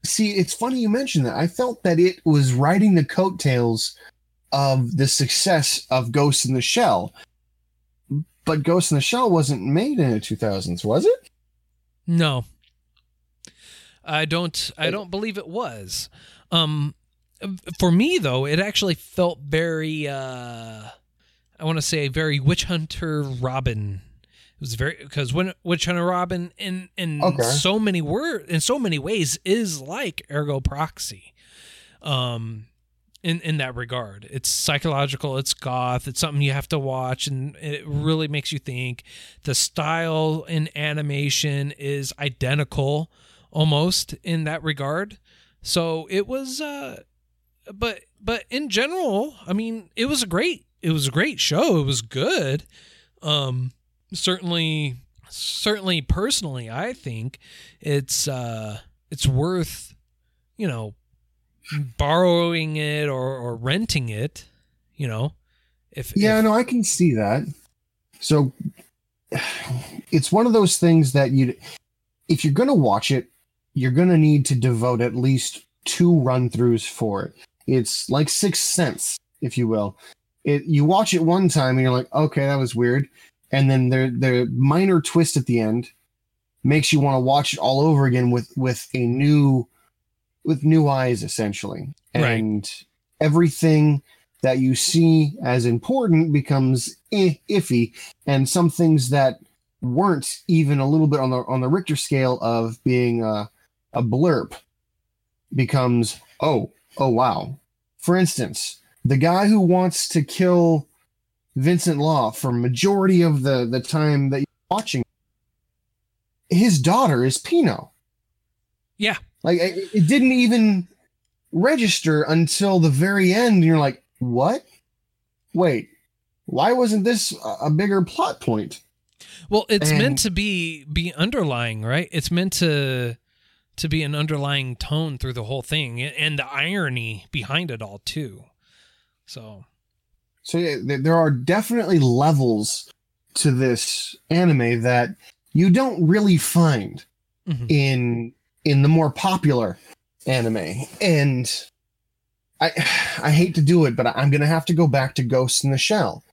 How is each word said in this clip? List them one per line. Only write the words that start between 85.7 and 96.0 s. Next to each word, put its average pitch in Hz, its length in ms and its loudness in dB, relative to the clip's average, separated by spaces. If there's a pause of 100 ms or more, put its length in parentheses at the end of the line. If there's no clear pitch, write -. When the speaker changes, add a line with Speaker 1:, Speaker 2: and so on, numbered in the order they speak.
Speaker 1:
makes 147 280 2
you 156 60 4
wanna 135 220 2
watch 139 320 2
it - 80 -8
all 131 200 0
over 147 260 4
again 123 260 2
with, 120 240 -2
with 127 380 -4
a 123 120 -2
new, 139 640 2 (760)
with 160 200 -2
new 156 240 4
eyes, 131 340 0
essentially. - 640 -6 (260)
Speaker 2:
Right. - 100 2 (160)
Speaker 1:
And 107 280 -4 (520)
everything 151 800 4 (400)
that 131 160 2
you 131 160 2
see 160 600 4 (100)
as 123 220 2
important 165 640 2